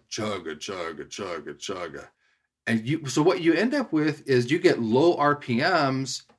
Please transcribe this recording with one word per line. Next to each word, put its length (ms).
chugga, 460
chugga, 500
chugga, 480
chugga. 540
And 200
you, 200
so 160
what 200
you 120
end 200
up 180
with 360
is 220
you 80
get 220
low 340
R 220
P 220
Ms 640